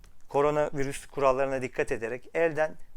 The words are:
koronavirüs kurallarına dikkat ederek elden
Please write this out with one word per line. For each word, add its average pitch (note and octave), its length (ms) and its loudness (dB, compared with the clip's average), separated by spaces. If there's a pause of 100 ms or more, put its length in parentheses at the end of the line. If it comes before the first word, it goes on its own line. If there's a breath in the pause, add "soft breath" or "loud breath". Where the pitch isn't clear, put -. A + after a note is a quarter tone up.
(280)
koronavirüs C#3+ 800 0
kurallarına C3+ 560 2
dikkat C#3+ 300 -2
ederek A2+ 420 -4
elden D#3 400 2 (220)